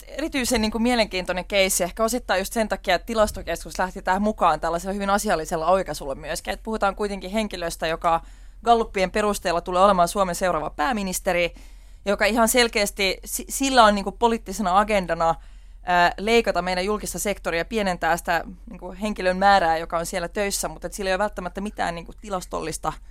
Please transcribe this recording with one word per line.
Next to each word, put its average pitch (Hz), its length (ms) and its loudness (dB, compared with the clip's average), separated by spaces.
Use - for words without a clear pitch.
erityisen 269 540 -2
niinku 220 180 0
mielenkiintoinen 185 640 0
keissi, 190 400 2
ehkä 202 200 -2
osittain 226 360 0
just 196 120 -6
sen 220 160 -2
takia, 190 260 0
että - 120 -2
Tilastokeskus 196 720 -2
lähti 190 240 -4
tähän 190 200 0
mukaan 196 380 2
tällaisella 170 320 -2
hyvin 196 180 -2
asiallisella 170 560 0
oikaisulla 170 480 0
myöskin. 160 400 -8
Et - 80 -16
puhutaan 208 340 -2
kuitenkin 196 340 -6
henkilöstä, 185 560 -4
joka 165 340 0
Gallupien 220 460 2
perusteella 202 500 0
tulee 180 220 2
olemaan 180 260 6
Suomen 185 260 0
seuraava 170 360 -2
pääministeri, 190 840 -2
joka 202 180 2
ihan 220 240 4
selkeästi, 214 760 2
si-, - 240 -8
sillä 262 360 6
on 208 100 6
niinku 196 180 -4
poliittisena 208 640 0
agendana, 170 560 2
ää, 175 360 4
leikata 208 440 2
meidän 185 220 -2
julkista 202 340 -4
sektoria 175 420 -2
ja 165 40 0
pienentää 175 520 0
sitä 175 280 -2
niinku 180 320 -14
henkilön 185 340 0
määrää, 185 420 6
joka 170 200 -4
on 165 80 -2
siellä 175 220 -4
töissä, 202 400 -4
mutta 160 180 -10
et 170 60 -8
sillä 196 160 -4
ei 190 60 2
ole 185 40 0
välttämättä 190 420 -4
mitään 196 340 -4
niinku 170 260 -12
tilastollista 175 720 -6